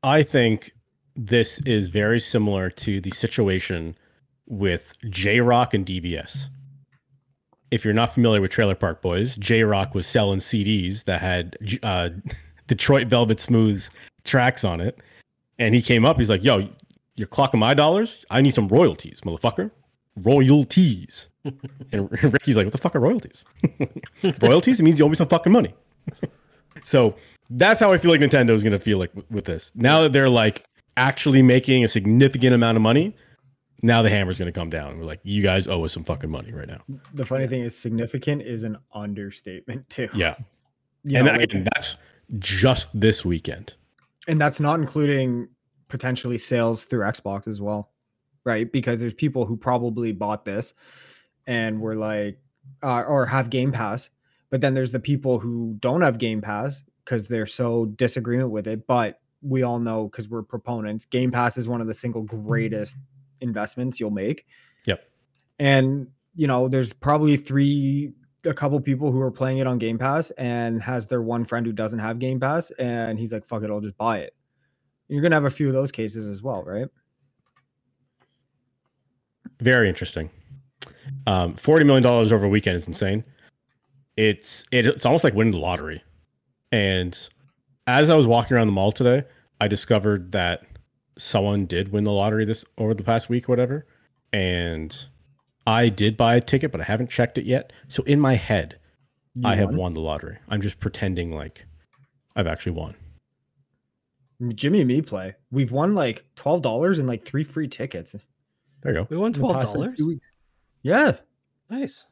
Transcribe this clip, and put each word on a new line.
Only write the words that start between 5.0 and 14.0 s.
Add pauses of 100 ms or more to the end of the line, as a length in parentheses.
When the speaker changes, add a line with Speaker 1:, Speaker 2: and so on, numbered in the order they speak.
Speaker 1:
J-Rock
and
D
V
S. (1200)
If
you're
not
familiar
with
Trailer
Park
Boys,
J-Rock
was
selling
C
Ds
that
had, (260)
uh, (280)
<laughs>
Detroit
Velvet
Smooth's (340)